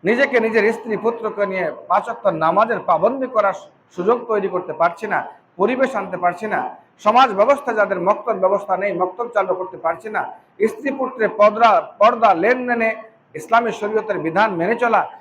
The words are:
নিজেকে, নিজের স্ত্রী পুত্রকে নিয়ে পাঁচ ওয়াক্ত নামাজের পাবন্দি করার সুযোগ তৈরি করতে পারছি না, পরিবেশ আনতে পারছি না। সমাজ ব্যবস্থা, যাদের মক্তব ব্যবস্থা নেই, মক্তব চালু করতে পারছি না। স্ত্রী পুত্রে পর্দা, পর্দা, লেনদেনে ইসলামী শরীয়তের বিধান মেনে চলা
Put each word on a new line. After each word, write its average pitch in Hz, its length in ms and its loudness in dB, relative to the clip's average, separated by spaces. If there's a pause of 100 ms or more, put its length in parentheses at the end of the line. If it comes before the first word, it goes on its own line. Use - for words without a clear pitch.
নিজেকে, 247 360 2
নিজের 220 320 2
স্ত্রী 220 240 -4
পুত্রকে 208 500 -2
নিয়ে 185 260 -4 (160)
পাঁচ 196 160 2
ওয়াক্ত 220 220 -4
নামাজের 180 600 2
পাবন্দি 233 400 0
করার 214 260 0 (380)
সুযোগ 233 380 0
তৈরি 202 200 0
করতে 180 240 -6
পারছি 170 340 0
না, 170 180 -2 (320)
পরিবেশ 240 400 0
আনতে 185 200 -6
পারছি 175 300 -2
না। 165 280 -4 (240)
সমাজ 233 340 4
ব্যবস্থা, 247 400 2
যাদের 196 280 0
মক্তব 208 320 0
ব্যবস্থা 190 440 0
নেই, 190 220 -4
মক্তব 185 360 -4
চালু 190 200 0
করতে 180 220 -10
পারছি 165 320 -6
না। 190 160 -4 (440)
স্ত্রী 277 220 -4
পুত্রে 254 380 -4
পর্দা, 208 680 4
পর্দা, 226 360 4
লেনদেনে 226 680 0 (320)
ইসলামী 226 380 0
শরীয়তের 214 460 -2
বিধান 170 320 0
মেনে 185 260 -2
চলা 226 320 0 (120)